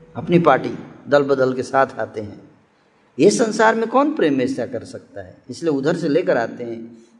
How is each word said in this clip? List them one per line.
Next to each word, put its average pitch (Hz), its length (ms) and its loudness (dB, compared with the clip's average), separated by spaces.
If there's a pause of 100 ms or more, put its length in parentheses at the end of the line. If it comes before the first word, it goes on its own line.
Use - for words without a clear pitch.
(160)
अपनी 175 240 2
पार्टी 131 380 2 (300)
दल 143 160 4
बदल 131 300 2
के 123 100 -4
साथ 135 240 2 (120)
आते 110 220 -6
हैं। 98 280 -14 (680)
ये 170 100 6
संसार 220 460 2
में 226 120 -2
कौन 277 280 0
प्रेम 139 260 0
ऐसा 120 240 -4
कर 113 180 -10
सकता - 380 -18
है? 92 160 -20 (120)
इसलिए 160 220 -4
उधर 139 240 0
से 165 140 -4
लेकर 165 280 0
आते 113 260 -6
हैं, 117 340 -12 (220)